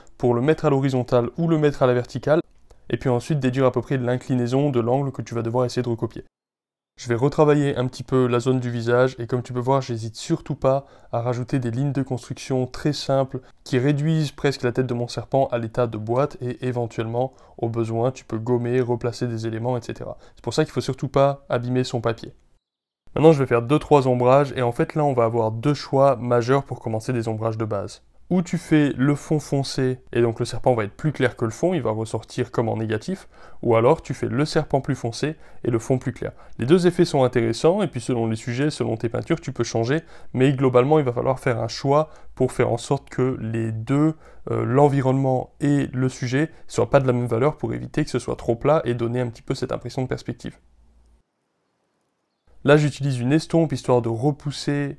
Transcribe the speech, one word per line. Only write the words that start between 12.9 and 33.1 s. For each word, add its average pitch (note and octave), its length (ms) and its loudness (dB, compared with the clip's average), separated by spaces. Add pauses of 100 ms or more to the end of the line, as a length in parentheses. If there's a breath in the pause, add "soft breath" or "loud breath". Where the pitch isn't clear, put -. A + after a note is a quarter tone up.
simples C3+ 480 -2 (220 soft breath)
qui - 160 0
réduisent D3 540 0
presque - 300 -4
la B2 100 0
tête C3 140 0
de A#2+ 80 -4
mon A#2+ 120 -4
serpent C3 460 -2
à A#2+ 60 0
l'état A#2 280 -2
de A2+ 100 -6
boîte A#2 440 -2
et B2 260 -6
éventuellement, A#2+ 680 -4 (220 soft breath)
au A#2 120 -2
besoin, A2+ 420 0
tu - 140 -10
peux A2+ 140 -6
gommer, A#2+ 420 0
replacer A#2+ 480 -2
des A2+ 180 -6
éléments, A2+ 300 -4
et A#2 60 -6
cetera. - 360 -10 (160 soft breath)
C'est - 80 -20
pour A#2 120 -6
ça D#3 100 2
qu'il - 80 -10
faut - 80 -4
surtout C3 280 -4
pas C#3 400 2
abîmer B2+ 360 -2
son B2 160 -6
papier. A2+ 320 -4 (840)
Maintenant, D3+ 160 6
je D3+ 80 6
vais C3+ 80 2
faire A#2 160 2
deux, C3 160 2
trois C#3 300 4
ombrages B2+ 480 4
et C3 60 0
en A#2+ 100 0
fait D#3+ 240 -2
là, D#3 80 2
on C#3+ 80 2
va A#2+ 120 2
avoir A2+ 280 0
deux A#2 220 0
choix C3+ 420 2
majeurs B2 480 2
pour - 160 -10
commencer A2+ 320 -4
des A#2 160 -2
ombrages A2 300 -4
de A2+ 60 -2
base. G#2+ 380 -6 (280)
Ou F3+ 120 2
tu E3+ 160 -4
fais D3+ 360 2
le C#3+ 200 2
fond D3 260 -2
foncé, C3 640 -2 (100)
et B2 80 2
donc A#2 180 2
le B2 60 -2
serpent A#2+ 300 0
va A2+ 100 0
être G2 80 -8
plus D3+ 200 -2
clair B2+ 220 0
que A#2+ 120 -4
le A2+ 40 -2
fond, E3+ 220 0
il E3+ 80 0
va A2+ 120 0
ressortir A2 580 -6
comme A#2 180 -2
en A2 80 -2
négatif, A2 500 -4 (360 loud breath)